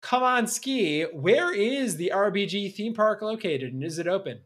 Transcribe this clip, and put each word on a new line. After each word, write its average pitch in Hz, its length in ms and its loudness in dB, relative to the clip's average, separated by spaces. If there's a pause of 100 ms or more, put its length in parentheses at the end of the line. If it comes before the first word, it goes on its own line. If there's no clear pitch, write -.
Kamonski, 240 1120 0
where 226 420 2
is 226 440 0
the 175 140 -2
R 196 180 2
B 196 160 0
G 196 240 -2
theme 220 240 -6
park 214 260 2
located 170 540 -4
and 131 100 -6
is 160 140 -6
it 170 100 -4
open? 180 380 -2